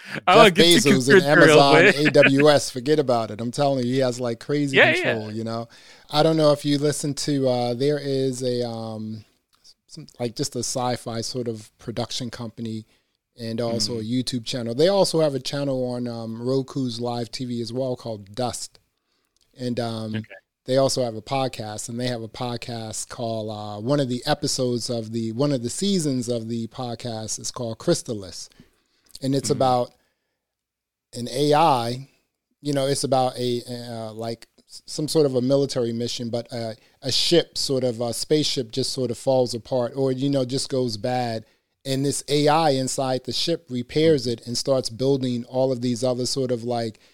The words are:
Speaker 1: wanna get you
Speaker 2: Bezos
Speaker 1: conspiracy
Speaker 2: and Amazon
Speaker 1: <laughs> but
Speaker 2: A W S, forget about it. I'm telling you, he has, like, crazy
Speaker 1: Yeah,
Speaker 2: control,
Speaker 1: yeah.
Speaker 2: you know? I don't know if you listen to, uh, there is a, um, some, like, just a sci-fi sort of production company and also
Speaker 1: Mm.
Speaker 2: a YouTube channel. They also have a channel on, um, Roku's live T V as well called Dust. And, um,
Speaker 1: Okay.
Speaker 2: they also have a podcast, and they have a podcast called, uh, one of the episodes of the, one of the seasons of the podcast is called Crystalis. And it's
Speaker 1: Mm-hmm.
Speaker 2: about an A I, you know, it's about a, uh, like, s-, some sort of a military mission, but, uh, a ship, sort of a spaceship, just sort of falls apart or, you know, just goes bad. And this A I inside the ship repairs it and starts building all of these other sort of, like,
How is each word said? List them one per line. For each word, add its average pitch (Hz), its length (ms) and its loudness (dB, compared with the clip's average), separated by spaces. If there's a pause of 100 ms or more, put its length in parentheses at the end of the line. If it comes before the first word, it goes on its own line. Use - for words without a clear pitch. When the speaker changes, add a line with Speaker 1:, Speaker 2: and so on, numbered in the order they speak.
(260)
Speaker 1:
wanna 208 240 10
get 165 160 6
you 170 120 8
Speaker 2:
Bezos - 60 2
Speaker 1:
conspiracy 135 420 6
Speaker 2:
and 156 160 8
Amazon 143 320 8
Speaker 1:
<laughs> 160 100 8
but 196 120 6
Speaker 2:
A 147 140 4
W 143 400 6
S, 143 200 2
forget 135 280 0
about 120 320 0
it. 107 100 -10
I'm 120 100 -4
telling 139 360 0
you, 123 60 -2
he 131 60 0
has, 127 220 0
like, 120 200 -4
crazy 143 360 -2
Speaker 1:
Yeah, 302 180 6
Speaker 2:
control, 113 360 -4
Speaker 1:
yeah. - 20 -10
Speaker 2:
you 110 120 -6
know? 113 240 -6 (420)
I 151 120 4
don't 160 140 4
know 151 160 6
if 143 120 -2
you 143 140 2
listen 143 360 -2
to, 139 340 0
uh, 123 260 0
there 143 240 0
is 135 440 -2
a, 123 260 -2
um, 110 560 -10 (640)
some, 147 200 -20 (120)
like, 120 180 -4
just 143 200 -4
a 123 40 -2
sci-fi 120 600 -4
sort 120 260 -6
of 110 300 -10
production 120 520 -6
company 110 560 -10 (520)
and 113 220 -6
also 117 360 -2
Speaker 1:
Mm. 110 40 -6
Speaker 2:
a 110 40 -6
YouTube 120 400 -4
channel. 117 300 -6
They 151 140 4
also 190 320 2
have 151 140 2
a 131 60 -2
channel 135 500 -4
on, 123 160 -6
um, 113 340 -8
Roku's 127 600 -2
live 120 300 -4
T - 140 -8
V 120 160 -4
as 113 120 -6
well 127 240 -4
called 104 380 -12
Dust. - 440 -6 (800)
And, 123 220 -4
um, 110 360 -6
Speaker 1:
Okay. 110 80 -6 (420)
Speaker 2:
they 131 120 2
also 135 260 2
have 117 100 -6
a 110 60 -10
podcast, 120 680 -6
and 117 100 -6
they 123 60 -4
have 123 160 -4
a 113 60 -10
podcast 117 800 -8
called, 113 420 -6
uh, 104 300 -10
one 135 200 0
of 131 80 0
the 123 160 -4
episodes 131 640 -2
of 113 240 -6
the, 113 200 -4
one 139 200 0
of 127 100 -2
the 120 60 -6
seasons 151 600 -2
of 117 200 -4
the 117 200 -6
podcast 117 720 -10
is 117 120 -8
called 113 280 -8
Crystalis. 107 720 -4 (720)
And 135 140 0
it's 135 160 -2
Speaker 1:
Mm-hmm. 143 80 2
Speaker 2:
about 127 360 2 (1200)
an 120 160 -10
A 143 260 2
I, 135 540 2 (540)
you 147 100 -4
know, 139 140 0
it's 139 180 0
about 127 320 2
a, 123 320 -2
uh, 120 440 -10
like, 113 340 -8 (200)
s-, - 200 -20
some 156 200 -4
sort 151 200 4
of 131 80 0
a 123 80 2
military 131 500 0
mission, 117 380 -6
but, 117 220 -6
uh, 117 220 -8 (280)
a 127 100 -4
ship, - 460 2
sort 131 260 0
of 117 160 -2
a 117 140 -2
spaceship, 143 560 0
just 127 220 -4
sort 127 180 -2
of 117 80 -6
falls 127 360 2
apart 120 420 -4
or, 135 160 0
you 131 180 -2
know, 135 140 2
just 127 260 -4
goes 127 260 -2
bad. 117 480 -4 (400)
And 135 220 0
this 135 220 -2
A 147 200 4
I 156 220 4
inside 131 540 -2
the 120 100 -6
ship - 340 -2
repairs 131 580 2
it 117 200 -4
and 120 100 -6
starts 131 320 0
building 127 560 0
all 131 260 0
of 127 120 -2
these 120 200 0
other 127 220 0
sort 127 260 -2
of, 117 140 -2
like, 117 340 -4 (160)